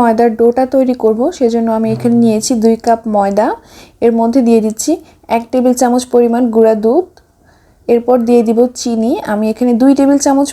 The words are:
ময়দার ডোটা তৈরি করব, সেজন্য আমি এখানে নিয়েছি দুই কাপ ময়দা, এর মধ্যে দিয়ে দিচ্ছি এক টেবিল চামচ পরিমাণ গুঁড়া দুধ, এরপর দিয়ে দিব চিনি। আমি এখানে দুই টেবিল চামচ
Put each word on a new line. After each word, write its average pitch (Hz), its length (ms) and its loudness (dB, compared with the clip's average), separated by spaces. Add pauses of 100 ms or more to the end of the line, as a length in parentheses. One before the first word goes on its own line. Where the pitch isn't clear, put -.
ময়দার 233 360 2
ডোটা 240 300 0
তৈরি 262 280 0
করব, 220 260 -2 (120)
সেজন্য 226 360 -2 (100)
আমি 220 140 -2
এখানে 233 240 -2
নিয়েছি 226 360 0 (100)
দুই 226 140 4
কাপ 233 240 -2 (140)
ময়দা, 202 340 0 (520)
এর 233 140 2
মধ্যে 233 280 0
দিয়ে 233 180 4
দিচ্ছি 214 320 -4 (360)
এক 233 220 -2
টেবিল 254 240 0
চামচ 247 280 0 (100)
পরিমাণ 240 380 2
গুঁড়া 220 240 4
দুধ, 233 320 0 (840)
এরপর 240 280 0 (120)
দিয়ে 240 140 4
দিব 220 160 0 (160)
চিনি। 226 380 -4 (140)
আমি 214 260 -4
এখানে 247 220 -2
দুই 262 200 4
টেবিল 277 240 2
চামচ 277 340 0